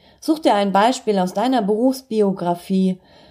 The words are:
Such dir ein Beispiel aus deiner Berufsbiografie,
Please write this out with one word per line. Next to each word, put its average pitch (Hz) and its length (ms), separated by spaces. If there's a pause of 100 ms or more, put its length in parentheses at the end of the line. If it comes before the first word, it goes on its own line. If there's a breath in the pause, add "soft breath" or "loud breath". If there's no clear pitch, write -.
(200 soft breath)
Such 311 200
dir 285 140
ein 202 180
Beispiel 208 480
aus 180 140
deiner 240 280
Berufsbiografie, 190 1400 (300 soft breath)